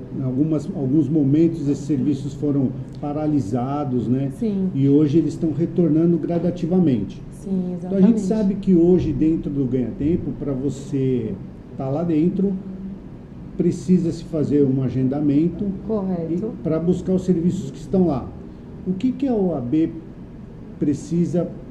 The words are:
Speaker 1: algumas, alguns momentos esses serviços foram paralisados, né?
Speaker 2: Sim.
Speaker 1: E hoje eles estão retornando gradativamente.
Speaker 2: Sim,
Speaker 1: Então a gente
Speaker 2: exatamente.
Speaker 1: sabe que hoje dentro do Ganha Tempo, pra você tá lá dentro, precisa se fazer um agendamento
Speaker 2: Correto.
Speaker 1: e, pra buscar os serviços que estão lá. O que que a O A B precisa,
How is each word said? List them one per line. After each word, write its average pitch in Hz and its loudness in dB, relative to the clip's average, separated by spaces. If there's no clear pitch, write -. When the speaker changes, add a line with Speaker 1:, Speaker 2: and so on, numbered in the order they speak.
Speaker 1:
algumas, 143 0
alguns 135 2
momentos 151 2
esses 143 0
serviços 143 -2
foram 139 0
paralisados, 135 -2
né? 135 0
Speaker 2:
Sim. 196 0
Speaker 1:
E 135 4
hoje 147 6
eles 147 2
estão 160 -2
retornando 165 4
gradativamente. 165 0
Speaker 2:
Sim, 180 -4
Speaker 1:
Então 180 -2
a 190 4
gente 220 6
Speaker 2:
exatamente. 202 0
Speaker 1:
sabe 190 0
que 185 4
hoje 165 6
dentro 156 2
do 139 0
Ganha 120 0
Tempo, 147 0
pra 143 -4
você 131 -2
tá 135 -4
lá 147 -2
dentro, 175 2
precisa 170 2
se - -8
fazer 143 2
um 131 2
agendamento 143 0
Speaker 2:
Correto. 185 -2
Speaker 1:
e, 214 -4
pra 156 0
buscar 175 0
os 185 2
serviços 175 0
que - -14
estão 185 2
lá. 131 -2
O 185 -2
que 247 0
que 277 -2
a 240 0
O 185 2
A 131 -4
B 151 0
precisa, 165 0